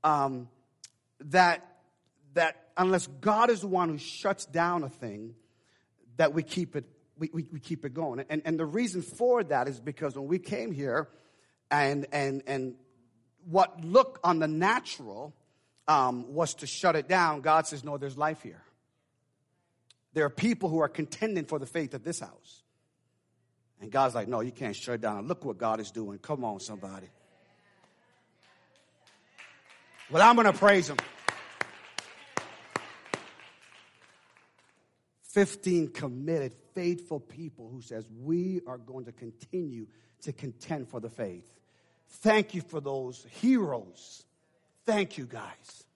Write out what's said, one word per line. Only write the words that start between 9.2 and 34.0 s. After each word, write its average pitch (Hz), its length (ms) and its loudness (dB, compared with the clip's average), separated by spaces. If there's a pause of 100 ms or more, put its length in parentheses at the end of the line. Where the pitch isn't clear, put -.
that 139 240 0
is 127 140 -10
because 135 340 -6
when 139 120 -8
we 175 120 0
came 208 320 -6
here 139 380 -2 (600)
and, 143 440 2
and, 139 340 -2
and 131 280 -4 (680)
what 170 400 2
looked 247 400 4
on 170 160 4
the 156 80 2
natural, 156 840 -2 (540)
um, 127 480 4
was 160 180 0
to 151 140 -12
shut 170 280 2
it 139 120 -2
down, 165 340 2
God 156 240 6
says, 139 180 -10
"No, 147 140 -8
there's 135 180 -8
life 156 280 -2
here." 82 180 -16 (1500)
There 156 100 2
are 143 60 2
people 196 400 0
who 160 120 2
are 143 60 4
contending 170 580 -4
for 156 120 -6
the 135 80 -6
faith 151 300 -6
of 113 80 -12
this 170 160 -8
house. - 420 -18 (1200)
And 107 100 -14
God's 135 220 2
like, 110 140 -2
"No, 117 140 -2
you 123 100 -4
can't 113 240 -8
shut - 180 -6
it 110 80 -4
down. 107 260 -4
Look 131 160 -6
what 113 140 -6
God 110 220 -2
is 107 100 -10
doing." 101 300 -10
Come 131 240 -8
on, 104 160 -6
somebody. 95 480 -14 (3000)
Well, 165 100 6
I'm 233 140 12
gonna 214 180 8
praise 196 340 6
him. 147 100 -4 (4000)